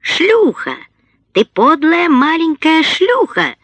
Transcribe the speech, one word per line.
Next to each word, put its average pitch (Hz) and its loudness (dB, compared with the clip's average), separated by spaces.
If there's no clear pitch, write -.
"Шлюха! 359 0
Ты 208 2
подлая 311 0
маленькая 311 0
шлюха!" 349 -2